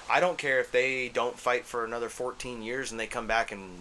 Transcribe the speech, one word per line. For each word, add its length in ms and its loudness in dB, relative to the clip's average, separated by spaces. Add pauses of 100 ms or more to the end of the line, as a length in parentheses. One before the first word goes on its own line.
I 100 6
don't 200 4
care 200 2
if 120 0
they 380 2
don't 280 0
fight 300 2
for 180 -2
another 240 -4
fourteen 540 -6
years 260 -4
and 100 -6
they 60 -2
come 220 -4
back 240 2
in 300 -10